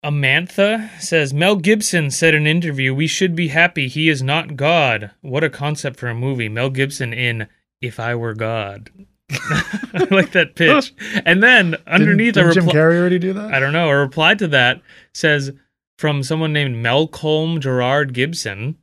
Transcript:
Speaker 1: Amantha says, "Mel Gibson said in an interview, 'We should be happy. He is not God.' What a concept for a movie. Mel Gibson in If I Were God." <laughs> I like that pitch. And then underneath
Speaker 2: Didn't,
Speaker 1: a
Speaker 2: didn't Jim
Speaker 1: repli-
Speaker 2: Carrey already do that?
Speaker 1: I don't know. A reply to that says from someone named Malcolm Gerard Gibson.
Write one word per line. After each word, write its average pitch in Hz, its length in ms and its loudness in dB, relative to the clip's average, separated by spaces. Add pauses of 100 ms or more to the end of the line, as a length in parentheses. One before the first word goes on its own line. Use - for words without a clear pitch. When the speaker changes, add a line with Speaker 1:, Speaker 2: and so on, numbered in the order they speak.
Speaker 1:
Amantha 170 840 0 (100)
says, 151 320 0
"Mel 175 240 2
Gibson 180 540 0
said 160 240 2
in 151 80 2
an 151 60 2
interview, 151 460 0
'We 151 120 0
should 175 300 0
be 170 120 -2
happy. 160 380 -2
He 151 220 -2
is 139 160 0
not 147 320 -4
God.' 135 640 -2
What 143 240 -4
a 151 60 -2
concept 143 500 -8
for 123 80 -8
a 117 60 -6
movie. 120 340 -4
Mel 120 220 -4
Gibson 135 420 -4
in 117 340 -4 (340)
If 123 180 -10
I 117 180 -4
Were 117 180 -6
God." 110 560 -6 (380)
<laughs> - 40 -10
I - 800 -4
like 190 200 2
that 170 220 0
pitch. 262 400 2 (300)
And 180 180 4
then 220 320 6 (140)
underneath 208 460 4
Speaker 2:
Didn't, 175 160 6
Speaker 1:
a 165 40 6
Speaker 2:
didn't 175 160 4
Jim 147 60 2
Speaker 1:
repli- - 40 6
Speaker 2:
Carrey 165 200 4
already 180 180 2
do 185 140 -2
that? 208 200 -6
Speaker 1:
I 135 60 0
don't 135 140 0
know. 165 160 2
A 139 80 4
reply 156 400 2
to 202 120 -2
that 127 320 2 (340)
says 143 380 0 (460)
from 147 240 -2
someone 156 300 -2
named 139 240 -2
Malcolm 156 840 -2
Gerard 131 540 -2
Gibson. 127 680 -6